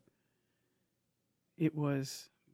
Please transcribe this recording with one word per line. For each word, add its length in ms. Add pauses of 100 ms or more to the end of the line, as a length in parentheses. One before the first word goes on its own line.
(1600)
it 160
was 540 (240)